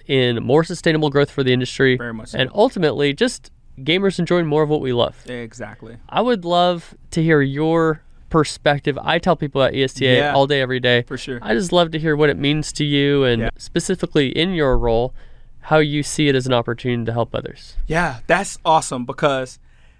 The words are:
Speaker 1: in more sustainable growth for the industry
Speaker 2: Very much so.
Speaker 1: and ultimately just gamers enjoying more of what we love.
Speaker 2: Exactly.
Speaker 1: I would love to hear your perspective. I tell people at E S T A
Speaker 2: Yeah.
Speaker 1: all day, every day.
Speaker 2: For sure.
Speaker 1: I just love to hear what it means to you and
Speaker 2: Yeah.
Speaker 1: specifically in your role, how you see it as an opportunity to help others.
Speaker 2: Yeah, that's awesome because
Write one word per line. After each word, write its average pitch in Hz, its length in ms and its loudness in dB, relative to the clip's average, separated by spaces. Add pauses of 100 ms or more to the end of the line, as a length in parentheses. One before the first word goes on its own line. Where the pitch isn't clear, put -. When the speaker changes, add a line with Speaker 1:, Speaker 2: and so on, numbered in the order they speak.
Speaker 1:
in 123 340 0
more 135 220 2
sustainable 156 460 0
growth 143 200 2
for 139 140 -4
the 127 80 2
industry 127 460 0
Speaker 2:
Very 120 160 -10
much 110 160 -14
so. 131 100 -8
Speaker 1:
and 131 140 -2
ultimately 151 600 2
just - 380 -4 (300)
gamers 180 380 0
enjoying 175 260 0
more 151 180 2
of 147 60 0
what 151 100 0
we 131 140 -2
love. - 360 -2
Speaker 2:
Exactly. 113 680 -14 (100)
Speaker 1:
I 170 140 -2
would 226 240 0
love 175 480 0 (180)
to 170 100 0
hear 160 200 4
your 160 600 0 (280)
perspective. 147 720 0
I 160 180 -2
tell 170 160 2
people 143 260 -2
at 127 140 2
E 135 80 0
S 135 100 -2
T 135 140 -2
A 127 100 4
Speaker 2:
Yeah. 143 160 0
Speaker 1:
all 139 140 4
day, 139 140 0
every 127 180 -2
day. 123 240 2
Speaker 2:
For - 140 -10
sure. 123 240 -10
Speaker 1:
I 214 120 -2
just 190 200 0
love 170 180 4
to 160 80 -4
hear 156 160 0
what 147 140 4
it 87 80 0
means 147 360 0
to 151 120 -2
you 143 400 2
and 117 180 2
Speaker 2:
Yeah. 110 140 -2
Speaker 1:
specifically 160 720 -2
in 170 240 -2
your 139 240 2
role, 120 360 0 (480)
how 156 180 2
you 147 240 0
see 151 260 0
it 135 60 2
as 127 120 0
an 135 60 2
opportunity 120 520 -2
to 113 80 -4
help 117 220 -4
others. - 400 -10 (120)
Speaker 2:
Yeah, 156 300 -2 (100)
that's 180 380 0
awesome 151 400 0
because 135 540 -2 (400)